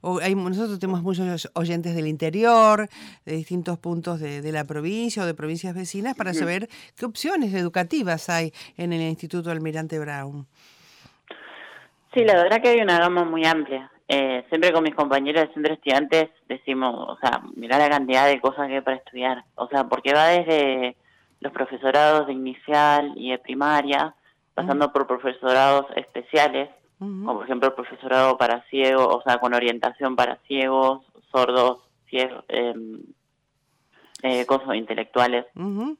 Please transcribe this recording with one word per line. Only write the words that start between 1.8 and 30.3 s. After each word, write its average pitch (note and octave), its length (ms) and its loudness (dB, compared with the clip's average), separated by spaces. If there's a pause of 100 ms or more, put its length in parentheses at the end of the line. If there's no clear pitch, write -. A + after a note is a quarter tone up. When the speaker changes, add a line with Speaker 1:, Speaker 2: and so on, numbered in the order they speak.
Speaker 1:
del D#3 140 -4
interior, G#3+ 800 4 (340)
de - 120 -8
distintos E3+ 420 -6
puntos E3+ 420 -6
de, C#3+ 220 -8
de D3+ 100 -6
la D3+ 120 -4
provincia G3 580 -6
o F3+ 40 -2
de E3+ 60 -4
provincias E3 420 -8
vecinas, G3 400 -8
para F#3 180 -6
Speaker 2:
Ujú. D#3+ 80 -2
Speaker 1:
saber F3+ 280 -4 (260)
qué - 120 -8
opciones C4 480 -4
educativas F3+ 760 -2
hay E3 240 -2 (240)
en F3 160 -4
el E3 80 -2
Instituto D#3+ 500 -6
Almirante D#3+ 480 -6
Brown. C#3+ 480 -10 (1700)
Speaker 2:
Sí, A#3+ 100 4
la G#3 100 6
verdad F#3 260 4
que A#3+ 100 4
hay A#3 100 6
una F#3 180 4
gama F3 260 2
muy E3 220 -2
amplia. C3+ 440 -2 (180)
Eh, C3+ 400 0
siempre E3 240 4
con D#3+ 100 4
mis D#3 140 -2
compañeros C#3+ 480 2
del D#3 100 -10
centro D3+ 160 0
de D#3 60 -4
estudiantes D3 540 2 (180)
decimos, C3 440 -4 (160)
o - 120 -10
sea, B2 200 0 (140)
mirá A#2 240 0
la D3 100 6
cantidad C3+ 380 4
de C#3 140 4
cosas C3+ 260 -2
que C3+ 80 -6
hay C3+ 60 -2
para C3 160 -2
estudiar. B2+ 480 -6 (100)
O A#2+ 140 -6
sea, C#3 160 0
porque B2 280 -2
va D3+ 140 6
desde D3 680 2 (420)
los - 140 -10
profesorados C#3 760 2
de C#3 60 -6
inicial D3 840 0
y B2+ 160 -8
de B2+ 80 -4
primaria, C#3+ 720 0 (420)
pasando D3 320 0
Speaker 1:
Ujú. C#3 60 -2
Speaker 2:
por C3+ 140 0
profesorados C3 880 2
especiales, C#3 720 -2 (300)
Speaker 1:
Ujú. G3 260 -10
Speaker 2:
como C3+ 100 -2
por G2+ 100 -8
ejemplo C3 240 0
el C3+ 60 0
profesorado C3 600 0
para A#2+ 340 0
ciegos, C3 380 4
o B2 140 2
sea, B2 160 2
con B2 160 0
orientación A#2+ 640 0
para B2 200 0 (120)